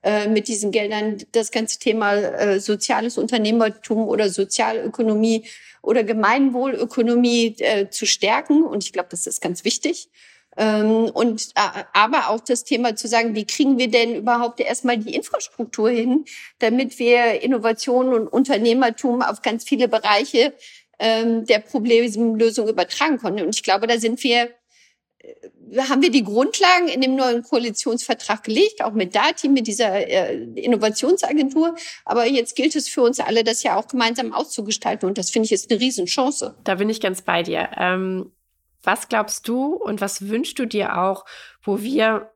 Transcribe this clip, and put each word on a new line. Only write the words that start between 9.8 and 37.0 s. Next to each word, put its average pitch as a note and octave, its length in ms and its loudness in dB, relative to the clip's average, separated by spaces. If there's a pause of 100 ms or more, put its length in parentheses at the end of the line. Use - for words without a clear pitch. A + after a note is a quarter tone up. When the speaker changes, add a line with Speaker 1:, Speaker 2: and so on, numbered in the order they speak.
Speaker 1:
Ähm, G#3+ 560 2
und, A3+ 440 0
äh, F#3 260 -2 (100)
aber A3+ 380 4
auch A3+ 100 -2
das A#3+ 220 -2
Thema A#3+ 320 -2
zu A3 140 -10
sagen, A3+ 260 0
wie G#3+ 100 -4
kriegen C#4 320 2
wir A#3+ 140 0
denn A#3 240 2
überhaupt A#3 460 -2
erstmal A#3+ 360 0
die G#3+ 180 -6
Infrastruktur - 760 -4
hin, B3 340 0 (360)
damit B3 400 0
wir A#3+ 420 4
Innovation B3 720 0
und A3 140 0
Unternehmertum A#3+ 920 2
auf - 220 -2
ganz A3+ 220 -4
viele B3 240 0
Bereiche, A3+ 680 2 (460)
ähm, A3+ 440 0
der A3 140 4
Problemlösung A3+ 1080 0
übertragen A3+ 500 0
konnten. G3+ 240 -4
Und F3+ 140 -2
ich - 80 -6
glaube, G3 240 0
da A#3 100 2
sind A3+ 240 -2
wir A#3+ 260 2 (1400)
haben C4+ 140 4
wir E4+ 80 6
die A#3+ 140 4
Grundlagen F4+ 640 2
in C4 120 -2
dem C4 160 0
neuen B3 260 0
Koalitionsvertrag A#3 1000 -4
gelegt, E4+ 380 2
auch A3+ 100 -2
mit F#3+ 220 -2
Dati, C#4+ 340 0
mit C4 180 4
dieser, G3+ 420 0
äh, F3+ 260 0 (200)
Innovationsagentur. C#4 1200 0 (300)
Aber A#3+ 220 0
jetzt B3+ 300 0
gilt D4+ 200 0
es C4+ 120 -4
für - 140 0
uns A#3+ 180 2
alle, A3 240 0
das A3+ 180 -2
ja F#3+ 140 0
auch - 120 -4
gemeinsam A#3 440 -2
auszugestalten. G#3+ 760 -4
Und G3+ 100 -4
das, F3+ 120 -4
finde A3 160 2
ich, A#3 60 0
ist - 180 -2
eine G#3+ 100 2
Riesenchance. B3+ 840 -2
Speaker 2:
Da F#3+ 120 0
bin G#3 140 0
ich A3 100 -4